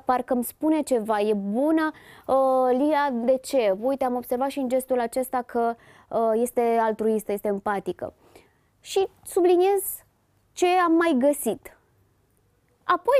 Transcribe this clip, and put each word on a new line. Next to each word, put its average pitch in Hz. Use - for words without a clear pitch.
parcă 254
îmi 240
spune 311
ceva, 220
e 214
bună, 277
uh, 262
Lia, 285
de 240
ce? 233
Uite, 262
am 247
observat 247
și 277
în 262
gestul 247
acesta 247
că, 233
uh, 226
este 240
altruistă, 220
este 208
empatică. 196
Și 381
subliniez 370
ce -
am 349
mai 330
găsit. 254
Apoi 359